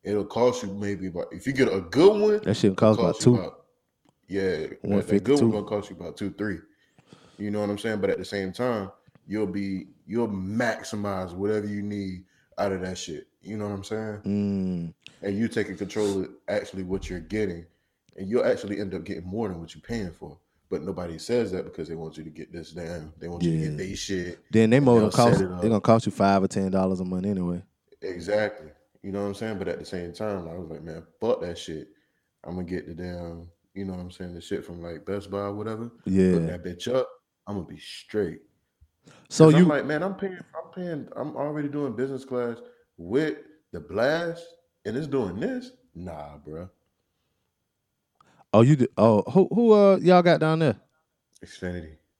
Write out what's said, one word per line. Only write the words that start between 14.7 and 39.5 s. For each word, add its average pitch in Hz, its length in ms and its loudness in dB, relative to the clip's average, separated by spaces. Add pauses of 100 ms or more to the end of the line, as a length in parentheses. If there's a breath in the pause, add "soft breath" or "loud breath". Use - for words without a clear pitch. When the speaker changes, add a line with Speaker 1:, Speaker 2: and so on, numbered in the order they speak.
Speaker 1:
And 98 160 -4
you 113 100 0
taking 104 280 -4
control 98 460 -2
of - 80 -8 (180)
actually 98 360 -4
what 92 260 -6
you're 87 100 -6
getting, 85 460 -4 (500)
and 95 120 -10
you'll 117 160 2
actually 101 360 0
end 95 140 -6
up 80 100 -8
getting 87 220 -10
more 104 220 -4
than 85 120 -8
what 82 140 -16
you're 76 80 -20
paying 104 300 -8
for. - 260 -18 (320)
But 80 120 -4
nobody 85 360 -8
says 113 340 -2
that 76 120 -4
because 80 240 -10
they 82 60 -8
want 80 240 -12
you 78 60 -14
to 78 60 -14
get 78 220 -18
this 80 200 -14
down. 82 460 -10
They 82 100 -12
want 85 140 -6
you 82 100 2
to 80 60 0
get 78 140 -2
Speaker 2:
Yeah. 73 40 -8
Speaker 1:
they 95 180 -8
shit, 90 440 -6 (120)
Speaker 2:
Then 110 200 6
they 127 80 6
Speaker 1:
and 143 80 4
Speaker 2:
modem 120 180 8
Speaker 1:
they'll 104 80 2
set 120 160 6
Speaker 2:
cost, 113 120 6
Speaker 1:
it 92 100 -2
up. 90 120 -8
Speaker 2:
they 110 60 2
gonna 107 120 2
cost 113 260 4
you 101 60 0
five 98 300 4
or 95 60 2
ten 95 220 -2
dollars 92 300 0
a 92 40 -4
month 92 220 -4
anyway. 87 360 -2 (400)
Speaker 1:
Exactly. 92 680 -4 (320)
You 98 100 -8
know 101 80 -4
what 101 80 -4
I'm 98 60 -6
saying? 110 240 -6
But 92 100 -4
at 76 100 -4
the 80 60 -14
same 87 300 -8
time, 98 340 -6
I 82 60 -12
was 85 160 -12
like, 76 120 -12
"Man, 82 240 -14 (140)
fuck 113 220 0
that 87 160 -8
shit. 78 300 -12 (540)
I'm 87 120 -12
gonna 92 120 -8
get 90 200 -8
the 85 80 -14
damn, 85 560 -12 (240)
you 98 100 -8
know 95 80 -8
what 90 80 -10
I'm 90 100 -12
saying, 90 240 -12
the 85 60 -14
shit - 240 -8
from, 85 180 -14
like, 85 220 -12
Best 95 260 -8
Buy 98 100 -4
or 101 140 -4
whatever. 110 360 -8 (160)
Speaker 2:
Yeah. 95 260 6
Speaker 1:
Hook 82 140 4
that 87 180 -8
bitch 90 280 -6
up. 127 160 0 (380)
I'm 101 100 -8
gonna 87 100 -6
be 87 120 -16
straight." - 600 -6 (880 soft breath)
Speaker 2:
So - 220 10